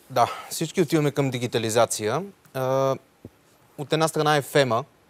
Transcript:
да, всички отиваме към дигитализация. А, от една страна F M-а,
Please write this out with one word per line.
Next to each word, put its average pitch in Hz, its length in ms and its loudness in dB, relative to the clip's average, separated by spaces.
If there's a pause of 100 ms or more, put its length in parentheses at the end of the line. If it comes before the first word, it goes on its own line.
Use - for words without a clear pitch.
да, 123 220 2 (180)
всички - 320 -4
отиваме 147 300 2
към 139 180 0
дигитализация. 117 960 0 (300)
А, 135 420 0 (840)
от 147 160 -6
една 160 140 2
страна 151 340 2
F 139 240 2
M-а, 120 180 0 (260)